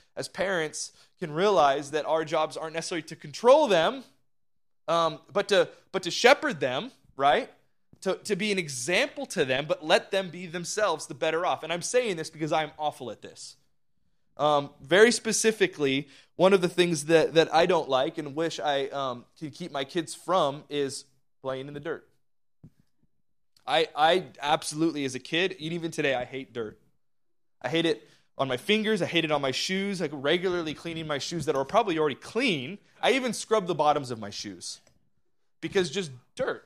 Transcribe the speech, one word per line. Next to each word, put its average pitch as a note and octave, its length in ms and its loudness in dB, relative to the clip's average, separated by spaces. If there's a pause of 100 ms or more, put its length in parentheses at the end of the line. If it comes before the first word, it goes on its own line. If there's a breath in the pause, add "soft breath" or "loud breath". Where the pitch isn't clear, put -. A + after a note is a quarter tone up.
(140 soft breath)
as - 140 -8
parents F3 640 -4 (280 soft breath)
can D#3 120 -8
realize D3+ 600 2
that D3+ 120 0
our D#3+ 180 0
jobs D#3 360 -2
aren't D#3+ 160 -8
necessarily E3 300 -6
to - 120 -16
control B3+ 500 4
them, G3+ 380 2 (840)
um, E3 320 0 (120)
but G3 160 -2
to, F#3 220 4 (200 loud breath)
but F#3 120 -4
to E3+ 80 -6
shepherd A#3+ 500 4
them, C#3 300 -2 (260)
right? D3+ 320 4 (540)
To, F#3 120 -2
to G#3 220 -4
be G#3 160 0
an F#3+ 60 -2
example F3+ 680 -4
to D#3+ 180 -2
them, C3 220 0
but D#3 180 -4
let G3+ 280 2
them F#3+ 180 -2
be F3+ 160 -12
themselves, F3 600 -2
the D#3+ 80 -12
better D#3+ 300 -2
off. D3 180 -2
And D#3+ 100 -6
I'm F3 100 -4
saying A#3 340 0
this D#3+ 140 -8
because D#3 220 -6
I'm D#3 260 0
awful C#3+ 320 -6
at - 120 -14
this. - 340 -18 (840)
Um, C#3+ 320 2 (100)
very F#3 300 8
specifically, E3 960 0 (280 loud breath)
one F#3+ 160 6
of G3 80 6
the F3 80 2
things E3+ 380 0
that, D#3 280 6
that D#3+ 180 6
I E3+ 140 6
don't E3 220 2
like C3+ 300 0
and D3 180 -8
wish D#3+ 240 -2
I, C#3 260 0
um, C3 380 -6 (140)
can D3+ 120 -10
keep E3+ 220 -12
my C#3 120 -4
kids D#3 300 -6
from D3+ 540 0
is C#3 360 -4 (380)
playing C3 240 -6
in D3 80 -12
the D3 60 -12
dirt. D3 260 -8 (1600)
I, D#3 300 2
I D#3+ 280 4 (160)
absolutely, D3+ 640 0
as B2+ 100 -4
a B2+ 40 -8
kid, F#3 340 -2
and D#3 200 -8
even E3 180 -6
today, C#3+ 240 0
I B2 100 -4
hate C3 280 -12
dirt. A2+ 260 -8 (840)
I - 80 -4
hate E3 160 0
it - 240 -2 (300 soft breath)
on C3+ 80 0
my B2+ 100 -2
fingers. G#3+ 460 0
I D3+ 40 0
hate E3 180 0
it D#3 80 -2
on C#3+ 100 0
my C3+ 80 0
shoes. F#3+ 500 -4
Like, D3 140 -4
regularly E3 580 -2
cleaning D#3+ 360 -10
my D3 100 -2
shoes D#3+ 280 -6
that D3 100 0
are C3+ 80 0
probably F#3+ 340 0
already D3+ 160 0
clean. G3 640 -4 (240 soft breath)
I G3+ 100 4
even B3+ 200 0
scrub G#3+ 340 -2
the F3 80 -2
bottoms D3 380 2
of A2 80 -8
my G2+ 100 -10
shoes - 500 -12 (800)
because F3 300 0
just E3 220 -6 (240)
dirt. D#3 300 -6